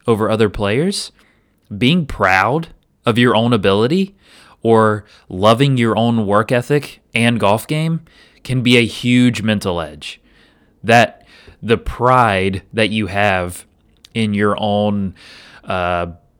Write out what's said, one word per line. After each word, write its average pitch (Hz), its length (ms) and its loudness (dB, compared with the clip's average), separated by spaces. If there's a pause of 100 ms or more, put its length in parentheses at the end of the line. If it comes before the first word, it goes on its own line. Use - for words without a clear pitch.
over 107 220 0
other 107 220 0
players, 117 600 -4 (680)
being 147 260 2
proud 104 640 0 (380)
of 113 100 0
your 120 180 2
own 117 200 2
ability 117 600 0 (480)
or 110 420 2 (240)
loving 117 480 2
your 117 200 0
own 113 300 0
work 104 260 0
ethic 139 480 -2 (140)
and 117 260 0
golf 101 260 0
game 160 340 -4 (440)
can 127 180 -4
be 123 140 4
a 120 100 4
huge 123 560 0
mental 98 380 -2
edge. 76 400 -14 (640)
That 113 420 2 (340)
the 110 160 0
pride 101 840 0 (100)
that 107 180 -2
you 107 180 -4
have 92 580 -4 (480)
in 107 200 -2
your 104 240 0
own, 104 560 -2 (500)
uh, 87 480 -4 (280)